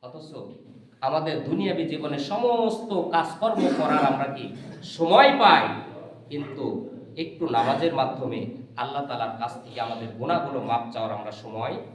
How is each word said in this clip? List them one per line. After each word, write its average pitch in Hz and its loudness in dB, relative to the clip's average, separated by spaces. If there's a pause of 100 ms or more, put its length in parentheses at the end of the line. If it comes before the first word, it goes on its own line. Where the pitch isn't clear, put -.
অথচ 147 -16 (640)
আমাদের 151 0
দুনিয়াবী 175 2
জীবনে 151 -2
সমস্ত 226 2
কাজকর্ম 170 2 (100)
করার 147 4
আমরা 135 4
কি 113 -8 (260)
সময় 254 6
পাই, 180 8 (640)
কিন্তু - -6 (260)
একটু 165 -6
নামাজের 131 2
মাধ্যমে 113 -2 (300)
আল্লাহ 135 -4
তাআলার 113 -6
কাছ 117 -6
থেকে - -12
আমাদের 113 -6
গুনাহগুলো 135 -2
মাপ 117 -2
চাওয়ার 110 -4
আমরা 104 -8
সময় 113 -8 (180)